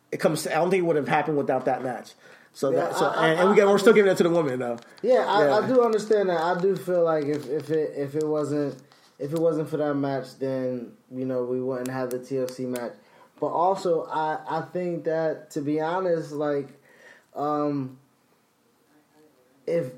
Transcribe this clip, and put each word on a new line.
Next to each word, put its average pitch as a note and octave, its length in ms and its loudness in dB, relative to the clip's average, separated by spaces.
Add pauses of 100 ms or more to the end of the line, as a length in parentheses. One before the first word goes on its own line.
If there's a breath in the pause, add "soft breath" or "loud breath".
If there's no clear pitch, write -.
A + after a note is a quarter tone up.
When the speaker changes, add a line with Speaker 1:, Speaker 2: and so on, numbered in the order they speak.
(100)
Speaker 1:
it D#3 80 -6
comes D#3 260 0
to, F3+ 80 -6
I D#3 40 0
don't F3 140 2
think F#3 120 2
it E3+ 40 0
would E3 100 2
have C#3 120 -2
happened D3+ 280 0
without C3 300 0
that B2 160 0
match. A#2+ 320 -8 (380 loud breath)
So - 180 -2
Speaker 2:
Yeah, B2+ 100 2
Speaker 1:
that, - 160 -2
so, D#3 100 2
Speaker 2:
I, C#3 80 0
I, D#3+ 140 2
Speaker 1:
and, D#3+ 120 2
and F#3 100 4
we - 40 6
Speaker 2:
I, - 20 2
Speaker 1:
get, G3+ 120 8
we're G3+ 60 6
Speaker 2:
I G3 40 6
Speaker 1:
still A3 140 8
giving G3 200 6
it F3 40 0
to G3 80 4
the E3+ 60 4
women, D3+ 300 0
though. A#2+ 180 -4 (240 loud breath)
Speaker 2:
Yeah, A#3 260 4
I, G3+ 180 4
Speaker 1:
Yeah. G#3+ 120 4
Speaker 2:
I G3+ 100 0
do B3 140 4
understand G#3+ 460 2
that. E3+ 120 2
I F3 200 0
do F#3+ 160 2
feel F3 280 0
like D#3 220 2
if, C#3+ 220 -4
if C#3+ 220 -4
it, D#3 260 -2
if C#3 200 -6
it D#3 100 -2
wasn't, D3 540 -2 (400 soft breath)
if C#3+ 120 -6
it E3 60 -2
wasn't D#3+ 300 0
for D#3 80 -4
that D3 180 0
match, C#3 460 -4
then, B2+ 520 -4 (200)
you B2+ 120 -6
know, B2+ 200 -2
we B2+ 160 -2
wouldn't B2+ 300 -4
have C3 200 -4
the B2+ 80 -4
T C3 200 -6
L B2+ 100 -2
C B2+ 180 -10
match. A#2+ 260 -6 (480 loud breath)
But D3 80 -2
also, F3 600 0
I, D#3 300 -2 (100)
I D#3+ 140 -4
think F3 420 -6
that, D#3+ 460 -2
to D#3+ 100 -6
be D3+ 200 -2
honest, E3 500 -2
like, C#3+ 380 -4 (640 loud breath)
um, D3 640 -2 (1700)
if, D#3+ 320 -2